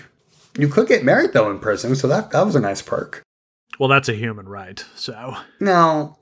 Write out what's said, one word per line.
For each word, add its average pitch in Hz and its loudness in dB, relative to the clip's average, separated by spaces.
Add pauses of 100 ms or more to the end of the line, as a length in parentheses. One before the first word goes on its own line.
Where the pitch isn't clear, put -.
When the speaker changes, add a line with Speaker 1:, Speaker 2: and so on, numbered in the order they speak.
(580)
Speaker 1:
You 147 2
could 175 2
get 143 2
married, 185 4
though, 107 2
in 98 -8
prison, 110 -2
so 131 0
that, 196 0
that 175 2
was 208 -2
a 127 4
nice 98 -4
perk. - -8 (560)
Speaker 2:
Well, 135 0
that's 135 2
a 117 -2
human 104 -8
right, 98 -16 (120)
so. 120 -14 (240)
Speaker 1:
No, 160 2